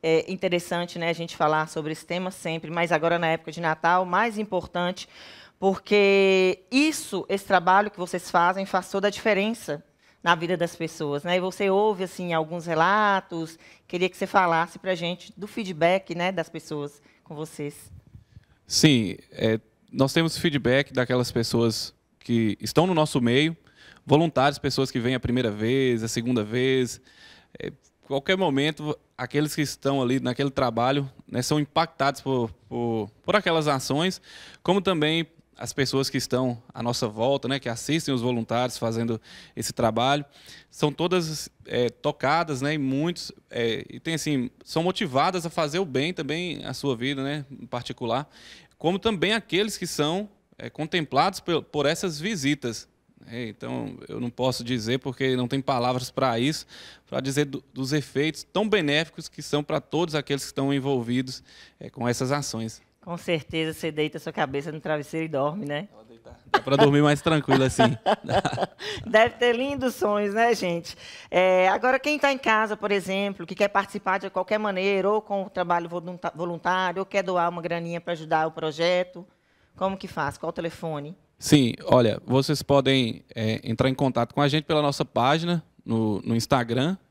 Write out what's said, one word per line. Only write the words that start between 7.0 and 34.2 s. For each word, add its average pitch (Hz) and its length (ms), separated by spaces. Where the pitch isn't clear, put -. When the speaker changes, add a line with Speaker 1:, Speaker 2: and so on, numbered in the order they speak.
Speaker 1:
esse 196 160
trabalho 190 440
que - 80
vocês 180 320
fazem 185 360
faz 190 260
toda 196 160
a - 20
diferença 202 720
na 170 140
vida 170 220
das 170 180
pessoas, 151 480
né? 180 140
E - 20
você 185 300
ouve, 196 340
assim, 175 300
alguns 160 320
relatos, 175 920
queria 180 220
que - 80
você 190 100
falasse 170 500
pra 185 160
gente 175 440
do 190 100
feedback, 185 680
né, 175 200
das 165 160
pessoas 147 520
com - 100
vocês. 147 560
Speaker 2:
Sim, 117 480
é, 110 260
nós 135 220
temos 165 260
feedback 139 540
daquelas 127 400
pessoas 117 640
que 113 400
estão 151 260
no 185 80
nosso 151 280
meio, 139 340
voluntários, 147 540
pessoas 135 320
que 127 80
vêm 123 160
a 123 40
primeira 120 300
vez, 117 540
a 113 60
segunda 120 340
vez. 127 560
É, - 140
qualquer 139 300
momento, 151 640
aqueles 147 380
que 156 60
estão 139 400
ali 127 180
naquele 127 320
trabalho, 131 580
né, - 160
são 151 160
impactados 147 600
por, 127 320
por, 117 420
por - 120
aquelas 165 320
ações, 147 540